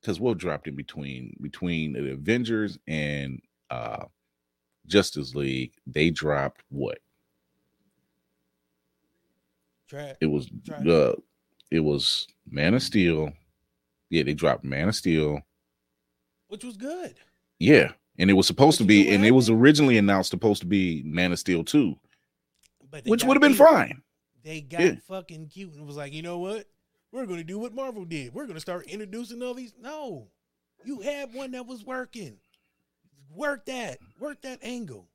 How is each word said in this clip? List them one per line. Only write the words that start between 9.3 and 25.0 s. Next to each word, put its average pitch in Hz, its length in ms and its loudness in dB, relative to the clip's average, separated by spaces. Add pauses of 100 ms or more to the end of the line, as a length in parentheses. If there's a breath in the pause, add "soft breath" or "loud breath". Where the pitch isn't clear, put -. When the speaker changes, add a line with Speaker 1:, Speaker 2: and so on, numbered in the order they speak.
Speaker 2:
Tra-, 143 320 -16
Speaker 1:
It 80 60 -2
was 73 220 -4 (160)
Speaker 2:
tra- 71 180 -12
Speaker 1:
the, 76 340 4 (540)
it 82 100 0
was 73 480 -2 (200)
Man 76 260 0
of 131 80 0
Steel. 80 500 0 (760)
Yeah, 80 140 0
they 71 120 -2
dropped 71 300 0
Man 67 240 -4
of 110 60 -2
Steel. 76 480 0 (1040)
Speaker 2:
Which 208 160 -16
was 240 120 -14
good. 294 400 -12 (420)
Speaker 1:
Yeah, 104 340 8 (260)
and 92 120 4
it 95 40 8
was 92 120 6
supposed 143 320 4
Speaker 2:
But 113 100 2
Speaker 1:
to 107 60 10
Speaker 2:
you 101 60 10
know 101 40 8
Speaker 1:
be, - 60 2
Speaker 2:
what 104 60 4
Speaker 1:
and 101 100 6
it 113 60 8
was 127 160 6
Speaker 2:
happened? 113 140 4
Speaker 1:
originally 139 360 6
announced 98 320 2
supposed 101 320 0
to 90 40 -10
be 90 380 0
Man 87 280 -2
of 85 60 -4
Steel 85 260 -2
two, 117 320 0 (960)
Speaker 2:
But - 140 -20
they - 60 -2
Speaker 1:
which 233 100 2
Speaker 2:
got 254 80 0
Speaker 1:
would 269 80 6
have 277 60 6
been 285 120 6
Speaker 2:
killed. 285 140 10
Speaker 1:
fine. 240 340 4 (400)
Speaker 2:
They 156 180 -14
got 147 200 -8
Speaker 1:
Yeah. 170 140 4 (120)